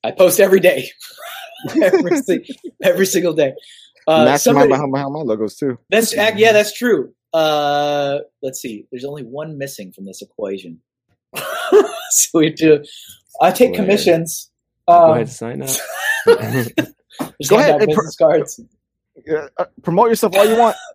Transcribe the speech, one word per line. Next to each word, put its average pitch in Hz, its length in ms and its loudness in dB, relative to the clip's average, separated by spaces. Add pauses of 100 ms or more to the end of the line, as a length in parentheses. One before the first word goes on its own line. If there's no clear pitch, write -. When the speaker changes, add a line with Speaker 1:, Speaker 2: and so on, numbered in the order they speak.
Speaker 1:
I 113 80 -2
post 180 260 4
every 190 220 4
day. 143 280 0 (460)
<laughs> - 480 -6
Every 320 360 2
si-, - 280 -4 (380)
every 185 220 2
single 175 260 -2
day. 151 220 0 (520)
Uh, 156 180 4
Speaker 2:
Mastermind 143 160 2
Speaker 1:
somebody 143 280 4
Speaker 2:
behind, 135 240 0
behind 139 220 -4
my 156 80 -8
logos 107 340 -4
too. 131 200 -4 (140)
Speaker 1:
That's 220 240 0
ac-, 208 240 0
yeah, 220 140 6
that's 208 240 2
true. 196 360 -2 (200)
Uh, 147 840 -2 (220)
let's 131 200 -10
see. 110 320 -14
There's 123 120 -14
only 143 200 -12
one 147 340 -14
missing 135 340 -14
from 98 120 -20
this 95 180 -18
equation. 95 580 -12 (540)
<laughs> - 60 -10 (680)
So - 280 -2
we 156 120 2
do. 156 340 2 (560)
I 185 100 4
take 214 240 2
Speaker 3:
Hilarious. 190 300 -2
Speaker 1:
commissions. 165 460 -2 (380)
Speaker 3:
Go 170 60 8
Speaker 1:
Um, 170 180 6
Speaker 3:
ahead, 117 160 -2
sign 120 340 -12
up. 135 60 -8
Speaker 1:
<laughs> - 0 -
Speaker 3:
<laughs> - 580 -6
Speaker 1:
just - 1200 -2
Speaker 2:
Go 214 80 6
Speaker 1:
hand - 20 4
Speaker 2:
ahead 294 140 4
Speaker 1:
out 175 80 2
Speaker 2:
and 165 100 0
pro- 151 40 0
Speaker 1:
business 160 200 -6
cards. 156 440 0 (680)
Speaker 2:
Yeah, 151 220 -6 (100)
uh, 175 60 -4 (180)
promote 196 260 2
yourself 214 280 0
all 196 120 6
you 220 80 2
want. 233 200 2 (180)